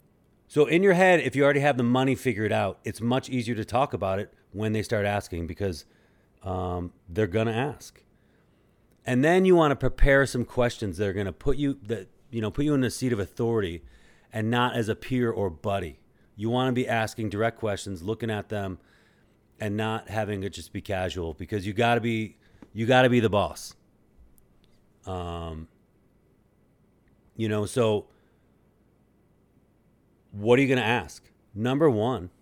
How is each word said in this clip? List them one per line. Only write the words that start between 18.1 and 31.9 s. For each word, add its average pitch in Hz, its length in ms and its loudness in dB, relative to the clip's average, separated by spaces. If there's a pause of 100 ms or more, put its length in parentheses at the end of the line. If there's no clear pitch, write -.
at 104 200 -6
them, 98 300 -6 (800)
and 104 180 -4
not 110 320 -4
having 104 340 -4
it 101 60 -6
just - 240 -16
be 101 80 -8
casual, 90 520 -4
because 92 320 -6
you 104 80 -6
gotta 117 280 2
be, 110 360 -4 (360)
you 113 120 -4
gotta 127 240 6
be 123 100 6
the 110 100 2
boss. 90 460 -2 (1300)
Um, 85 640 -8 (1700)
you 110 120 -4
know, 107 180 0
so 110 420 0 (2250)
what 107 260 4
are 139 40 4
you 135 60 4
gonna 127 140 2
ask? 110 480 -2 (240)
Number 135 360 2
one, 104 400 0 (120)